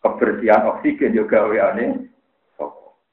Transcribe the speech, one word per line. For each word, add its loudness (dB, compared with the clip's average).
kebersihan 2
oksigen -2
ya 0
gaweane 0
sapa? -14